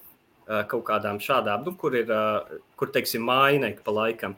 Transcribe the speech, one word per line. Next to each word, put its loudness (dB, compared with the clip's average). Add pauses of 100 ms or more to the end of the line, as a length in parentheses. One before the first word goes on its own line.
(480)
ā, 0
kaut -2
kādām -2
šādām, 0
nu, -6
kur -2
ir, 0
ā, 0 (160)
kur, -4
teiksim, -2
maina 4
ik -10
pa -2
laikam -2